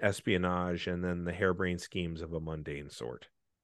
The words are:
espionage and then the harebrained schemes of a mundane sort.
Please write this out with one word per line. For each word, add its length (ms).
espionage 840
and 160
then 220
the 80
harebrained 480
schemes 400
of 140
a 60
mundane 500
sort. 380